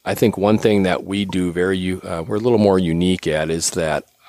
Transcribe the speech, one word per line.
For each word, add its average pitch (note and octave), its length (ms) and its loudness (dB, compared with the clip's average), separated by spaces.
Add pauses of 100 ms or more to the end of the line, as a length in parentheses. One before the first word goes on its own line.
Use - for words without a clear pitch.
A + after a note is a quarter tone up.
I F#2+ 100 -4
think G#2 240 2
one G#2 200 2
thing G#2 260 2
that F2+ 200 -2
we G2 200 -4
do F2+ 280 -2
very F2+ 260 0
u-, F#2 240 -4
uh, E2+ 240 -8
we're G#2+ 100 -4
a G#2 40 -4
little A#2 180 2
more G2 200 4
unique F2+ 480 0
at D#2 240 -2
is E2 200 -4
that D#2 340 -2 (240)